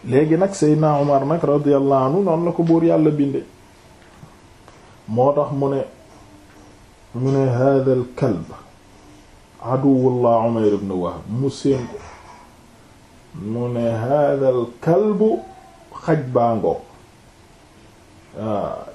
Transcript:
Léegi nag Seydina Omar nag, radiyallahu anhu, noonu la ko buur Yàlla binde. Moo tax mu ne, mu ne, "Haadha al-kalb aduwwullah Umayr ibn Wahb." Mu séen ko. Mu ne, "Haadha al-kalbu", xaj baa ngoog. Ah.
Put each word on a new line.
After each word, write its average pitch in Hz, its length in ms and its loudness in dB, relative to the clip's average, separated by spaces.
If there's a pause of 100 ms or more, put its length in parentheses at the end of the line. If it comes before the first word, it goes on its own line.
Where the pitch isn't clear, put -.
Léegi 151 320 2
nag 196 180 0
Seydina 151 460 2
Omar 143 260 2
nag, 151 160 -2
radiyallahu 139 640 2
anhu, 156 180 0
noonu 170 220 0
la 175 80 -2
ko 170 100 -2
buur 165 220 4
Yàlla 156 260 4
binde. 139 340 -2 (1600)
Moo 123 240 2
tax 143 200 0
mu 139 160 -2
ne, 135 140 -2 (1300)
mu 127 160 -2
ne, 135 180 2
"Haadha 131 440 2
al-kalb 123 540 -2 (1160)
aduwwullah 127 840 2
Umayr 110 280 2
ibn 98 160 -6
Wahb." 85 380 -6
Mu 127 220 -4
séen 131 360 -2
ko. 120 120 -14 (1400)
Mu 113 340 -6
ne, 117 220 -2
"Haadha 135 580 0
al-kalbu", 185 920 0 (680)
xaj 156 160 0 (140)
baa 117 200 2
ngoog. 87 260 -2 (1600)
Ah. 101 440 -6 (100)